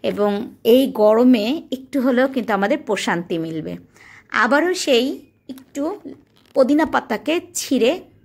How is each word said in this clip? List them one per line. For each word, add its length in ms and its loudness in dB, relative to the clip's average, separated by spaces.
এবং 520 -2
এই 220 6
গরমে 760 2
একটু 280 -6
হলেও 280 2
কিন্তু 240 -4
আমাদের 260 0
প্রশান্তি 600 -4
মিলবে। 380 -8
আবারও 440 0
সেই 520 -2
একটু 520 -10
পুদিনা 320 4
পাতাকে 540 -4
ছিঁড়ে 460 0